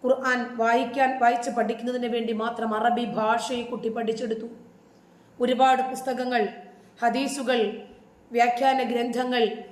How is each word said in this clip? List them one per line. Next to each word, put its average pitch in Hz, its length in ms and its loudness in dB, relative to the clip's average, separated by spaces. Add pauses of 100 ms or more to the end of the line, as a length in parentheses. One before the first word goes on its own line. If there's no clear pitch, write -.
ഖുർആൻ 254 380 2 (220)
വായിക്കാൻ, 254 480 2 (120)
വായിച്ച് 240 280 2
പഠിക്കുന്നതിന് 240 680 -2
വേണ്ടി 226 160 -2 (100)
മാത്രം 226 320 -4
അറബി 233 300 2 (120)
ഭാഷ 226 300 0 (140)
ഈ - 100 -6
കുട്ടി 233 260 -4
പഠിച്ചെടുത്തു. 226 520 -4 (880)
ഒരുപാട് 254 520 4
പുസ്തകങ്ങൾ, 247 520 -2 (580)
ഹദീസുകൾ, 247 600 0 (680)
വ്യാഖ്യാന 247 480 4 (120)
ഗ്രന്ഥങ്ങൾ 247 520 0 (300)